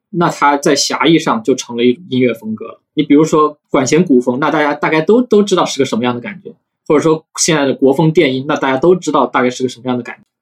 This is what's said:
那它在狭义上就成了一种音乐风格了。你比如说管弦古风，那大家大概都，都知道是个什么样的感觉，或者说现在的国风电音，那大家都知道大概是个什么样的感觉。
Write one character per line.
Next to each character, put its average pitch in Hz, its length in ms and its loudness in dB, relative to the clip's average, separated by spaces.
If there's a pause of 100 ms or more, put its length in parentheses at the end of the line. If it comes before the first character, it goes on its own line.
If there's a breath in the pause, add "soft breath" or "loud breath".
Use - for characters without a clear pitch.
(100)
那 170 180 0
它 143 280 0
在 147 180 0
狭 131 320 -2
义 160 100 6
上 135 280 -2
就 135 100 2
成 120 220 -8
了 120 80 0
一 123 80 4
种 123 180 -14
音 127 80 -2
乐 123 160 0
风 110 220 -10
格 - 100 -14
了。 - 140 -20 (140)
你 156 100 -2
比 147 100 2
如 151 80 6
说 151 340 0 (140)
管 139 160 0
弦 151 180 2
古 127 160 2
风， 123 200 -2
那 151 100 -2
大 156 100 0
家 147 140 0
大 - 140 -4
概 156 120 0
都， 220 220 2
都 208 220 2
知 196 100 -2
道 170 100 2
是 - 140 -6
个 135 60 0
什 123 120 -4
么 113 60 -2
样 123 100 0
的 120 80 -8
感 104 220 -14
觉， - 100 -18 (360)
或 156 80 4
者 139 40 2
说 160 240 0 (140)
现 160 180 0
在 143 80 0
的 131 80 0
国 135 200 2
风 160 200 2
电 143 220 2
音， 131 140 -6
那 147 80 -2
大 143 120 -4
家 131 80 0
都 175 200 2
知 151 160 -6
道 139 140 2
大 127 160 -2
概 123 60 2
是 123 140 -6
个 127 60 -2
什 123 100 -14
么 117 80 -16
样 123 100 -2
的 120 60 -6
感 - 140 -16
觉。 - 60 -20 (200)